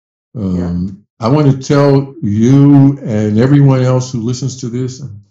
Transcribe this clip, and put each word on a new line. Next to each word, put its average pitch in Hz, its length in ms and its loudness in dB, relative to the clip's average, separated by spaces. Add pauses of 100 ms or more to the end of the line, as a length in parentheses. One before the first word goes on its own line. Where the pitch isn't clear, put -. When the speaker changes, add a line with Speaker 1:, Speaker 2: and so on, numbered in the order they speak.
(360)
Speaker 1:
Um, 95 220 -6
Speaker 2:
Yeah. 90 680 -8
Speaker 1:
I - 20 0
want 143 220 2
to 135 60 -2
tell 139 640 0
you 139 800 4
and 107 400 -2
everyone 135 420 4
else 127 300 -2
who 120 80 -6
listens 123 420 -6
to 123 80 -10
this, 123 320 -8 (300)